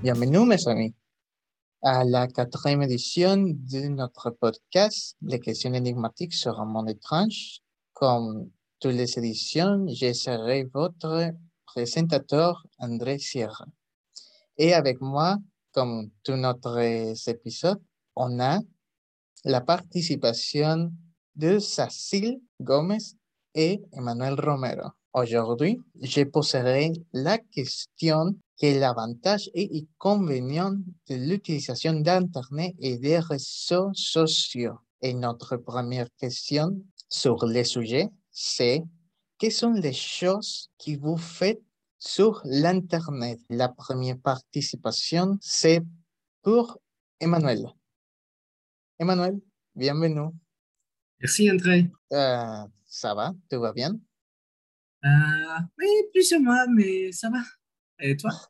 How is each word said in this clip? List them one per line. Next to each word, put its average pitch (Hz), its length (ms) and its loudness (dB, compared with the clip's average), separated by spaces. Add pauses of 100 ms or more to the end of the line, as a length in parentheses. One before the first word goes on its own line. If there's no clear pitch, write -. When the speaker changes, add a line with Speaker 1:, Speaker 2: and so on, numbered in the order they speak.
Speaker 1:
Bienvenue, 127 380 6
mes 208 240 4
amis, 113 260 0 (880)
à 127 220 4
la 123 240 2
quatrième 143 520 -2
édition 156 540 2
de 139 540 -2
notre 131 400 -6
podcast, - 920 0
Les 123 200 -4
questions 120 320 -4
énigmatiques 123 600 -4
sur 110 280 -4
un 107 40 -4
monde 110 240 -4
étrange. 175 720 -4 (320)
Comme 117 580 0 (300)
toutes 131 140 0
les 123 260 -2
éditions, 170 680 0
je 123 240 -2
serai 123 500 -2 (100)
votre 165 580 -2 (340)
présentateur, 156 1000 0 (140)
André 120 400 -4
Sierra. 110 460 -6 (920)
Et 165 160 6
avec 135 280 4
moi, 151 380 0 (340)
comme 117 360 -2 (140)
tous 135 140 -2
notre 123 400 -2 (500)
épisode, 123 540 -4 (340)
on 123 240 -2
a 143 220 2 (840)
la 131 160 2
participation 160 1300 0 (460)
de 165 240 2
Cécile 202 800 -4 (220)
Gomez 160 420 0 (520)
et 170 260 0 (100)
Emmanuel 127 480 -4
Romero. 139 480 -2 (240)
Aujourd'hui, 120 720 0 (200)
je 131 200 0
poserai 139 720 2 (180)
la 160 280 0
question 160 1000 -2 (220)
quel 139 240 4
avantage 120 680 -2
et 190 160 -2 (140)
inconvénient 165 880 0 (360)
de 135 80 -4
l'utilisation 147 760 -2
d'Internet 170 880 0
et 131 180 -2
des 147 220 2
réseaux 165 760 -2
sociaux. 156 840 0 (200)
Et 127 140 -2
notre 123 440 -4
première 120 500 -6 (100)
question 147 580 -2 (320)
sur - 380 2
le 117 180 2
sujet, 123 460 -2 (220)
c'est 131 520 0 (540)
quelles 220 140 0
sont 233 220 2
les 156 200 0
choses - 800 -4 (120)
que 151 160 -4
vous 156 180 -2
faites 185 440 -2 (380)
sur 214 460 2
l'Internet? 147 960 0 (120)
La 123 180 0
première 127 500 -4
participation, 143 1200 -2
c'est 165 420 4 (600)
pour 233 380 2 (400)
Emmanuel. 151 440 2 (1300)
Emmanuel, 180 420 0 (360)
bienvenue. 151 560 0 (880)
Speaker 2:
Merci, 202 320 4
André. 180 400 4 (200)
Speaker 1:
Euh, 120 520 0 (240)
ça - 260 -6
va? 117 200 -2 (180)
Tout 127 80 -4
va 113 120 0
bien? 123 200 -4 (1120)
Speaker 2:
Euh, 156 540 2 (180)
oui, 339 80 -4 (260)
plus 370 220 4
ou 330 80 4
moins, 247 240 4 (100)
mais 190 360 2
ça 226 180 -6
va. 247 140 -4 (560)
Et 139 160 0
toi ? 214 160 -4 (180)